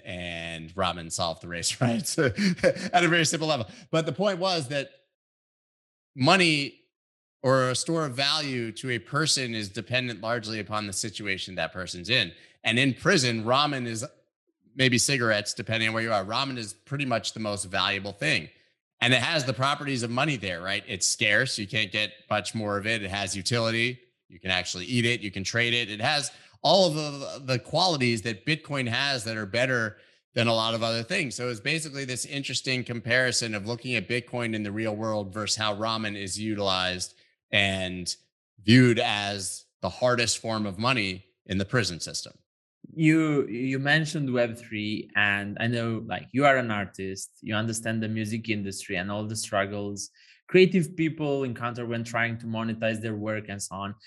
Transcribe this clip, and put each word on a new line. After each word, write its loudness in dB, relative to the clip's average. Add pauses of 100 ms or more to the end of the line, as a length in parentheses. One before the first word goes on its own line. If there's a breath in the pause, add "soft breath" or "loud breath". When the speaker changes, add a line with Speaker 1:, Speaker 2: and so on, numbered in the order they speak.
Speaker 1:
and -10
ramen -2
solved -4
the -12
race -4
<laughs> -2
riots 0
at 2
a 4
very 4
simple 0
level. 0 (240 loud breath)
But 2
the -4
point 0
was 0
that -4 (1200)
money 4 (600)
or 4
a 0
store 0
of -6
value 0
to -6
a 0
person 0
is -4
dependent -4
largely -4
upon -4
the -8
situation -6
that -4
person's -8
in. 2 (320 loud breath)
And 2
in 4
prison, 2
ramen 2
is, -6 (680)
maybe 4
cigarettes, 2
depending -2
on -2
where 0
you 0
are, 2
ramen -2
is -10
pretty -8
much -2
the -8
most -4
valuable -2
thing. 0 (540 soft breath)
And 4
it 6
has 0
the -2
properties 0
of -4
money 0
there, -6
right? -2
It's -4
scarce. 2
You -6
can't -2
get -2 (160)
much -2
more -2
of -4
it. -2
It -6
has -2
utility. 0 (300)
You -20
can -8
actually 0
eat 2
it. 2
You -6
can -6
trade 0
it. 0
It -8
has 0 (300 loud breath)
all 6
of 0
the, -4
the 2
qualities 2
that -6
Bitcoin -2
has -2
that -4
are -4
better 0 (360 soft breath)
than 4
a 4
lot 2
of -2
other 0
things. -2
So -4
it's -8
basically -4
this -6
interesting -4
comparison 0
of -6
looking -4
at -2
Bitcoin -2
in -4
the -6
real -2
world -4
versus -2
how 0
ramen -2
is -6
utilized 0 (360 soft breath)
and 0 (480)
viewed 8
as -2 (160)
the 0
hardest 2
form -2
of -6
money 0 (220)
in 0
the 2
prison 0
system. -8 (640)
Speaker 2:
You, 4
you -2
mentioned 2
Web 2
three, -6
and 2
I 2
know, -2
like, -6
you 2
are 8
an -2
artist, -6 (100)
you -4
understand -2
the -2
music -4
industry -4
and -4
all -4
the -6
struggles -4 (380 soft breath)
creative 6
people 0
encounter -4
when -4
trying 0
to -10
monetize -2
their -4
work -4
and -8
so -8
on. -6 (120)